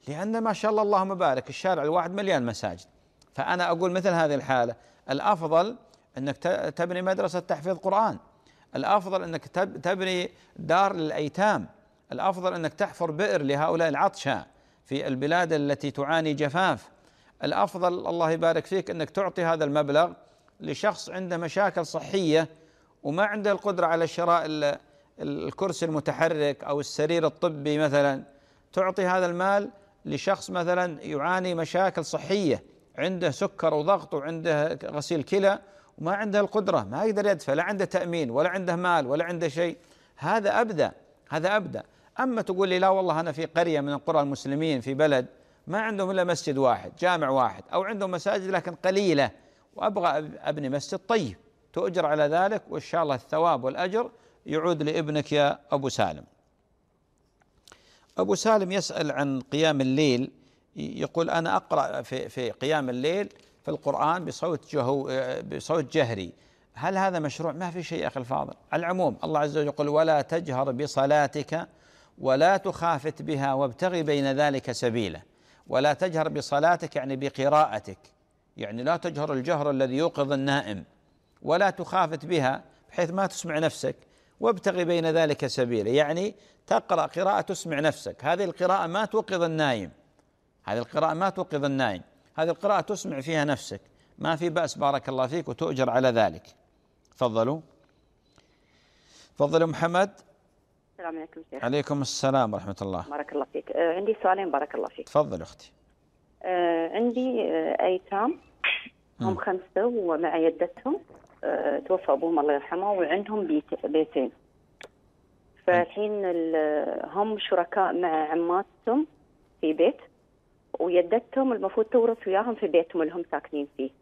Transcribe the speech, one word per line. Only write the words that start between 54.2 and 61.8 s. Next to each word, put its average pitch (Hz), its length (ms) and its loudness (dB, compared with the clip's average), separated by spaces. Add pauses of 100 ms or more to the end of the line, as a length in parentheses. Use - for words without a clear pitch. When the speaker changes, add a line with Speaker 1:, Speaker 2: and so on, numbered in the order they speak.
Speaker 1:
يعود 156 380 0
لابنك 151 480 -2
يا 143 280 4 (120)
أبو 139 180 0
سالم. 85 340 -2 (1900)
أبو 190 180 2
سالم 202 360 2
يسأل 170 400 -2
عن 135 280 -2
قيام 147 420 2
الليل، 131 500 2 (440)
يقول: 147 540 -4
"أنا 165 260 0
أقرأ 147 460 -2